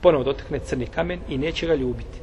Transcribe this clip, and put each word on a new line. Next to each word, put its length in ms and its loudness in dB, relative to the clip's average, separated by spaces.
Ponovo 240 6
dotakne 340 -2
crni 280 -4
kamen 420 -4
i 100 -4
neće 280 -2
ga 80 4
ljubiti. 480 -4